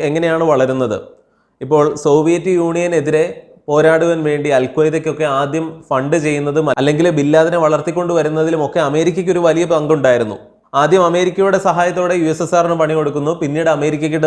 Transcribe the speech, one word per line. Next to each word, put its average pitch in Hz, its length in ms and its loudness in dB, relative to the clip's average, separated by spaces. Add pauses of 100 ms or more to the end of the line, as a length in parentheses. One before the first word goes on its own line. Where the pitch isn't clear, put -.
എങ്ങനെയാണ് 160 460 0
വളരുന്നത്. 131 440 0 (600)
ഇപ്പോൾ 147 260 2 (200)
സോവിയറ്റ് 160 460 2 (100)
യൂണിയനെതിരെ 165 640 0 (420)
പോരാടുവാൻ 160 600 2
വേണ്ടി 147 280 -2
അൽ 127 80 2 (100)
ഖ്വയ്ദയ്ക്കൊക്കെ 156 520 0 (140)
ആദ്യം 151 260 -4 (220)
ഫണ്ട് 143 340 0
ചെയ്യുന്നതും 147 460 0 (120)
അല്ലെങ്കിൽ 151 260 2 (120)
ബിൻ 143 160 2
ലാദനെ 165 300 4
വളർത്തിക്കൊണ്ട് 160 540 0
വരുന്നതിലുമൊക്കെ 156 680 0
അമേരിക്കയ്ക്ക് 170 480 0
ഒരു 175 100 0
വലിയ 165 280 2
പങ്കുണ്ടായിരുന്നു. 131 640 0 (440)
ആദ്യം 170 280 4
അമേരിക്കയുടെ 180 580 0
സഹായത്തോടെ 175 560 0
യു 156 100 0
എസ് 160 120 -4
എസ് 165 140 -2
ആറിന് 170 220 0
പണി 156 180 0
കൊടുക്കുന്നു, 147 340 -2 (100)
പിന്നീട് 156 340 -2
അമേരിക്കയ്ക്കിട്ട് 156 500 -2